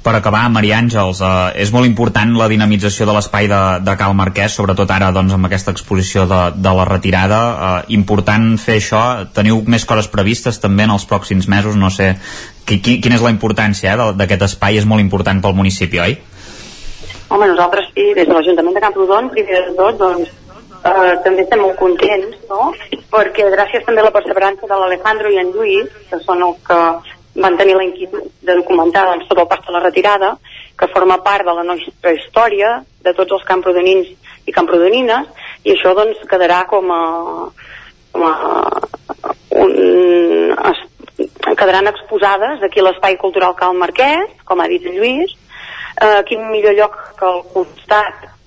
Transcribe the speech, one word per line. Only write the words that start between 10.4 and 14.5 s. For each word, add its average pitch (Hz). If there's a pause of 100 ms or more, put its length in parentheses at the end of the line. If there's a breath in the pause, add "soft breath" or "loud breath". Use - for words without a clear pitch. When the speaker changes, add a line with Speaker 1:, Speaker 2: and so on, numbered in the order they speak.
Speaker 1:
també 101
en 104
els 98
pròxims 95
mesos? 104
No 95
sé, 95 (500 loud breath)
qui, 101
qui, 117
quina 120
és 117
la 117
importància, 104
eh, 113
de, 113 (140)
d'aquest 98
espai? 104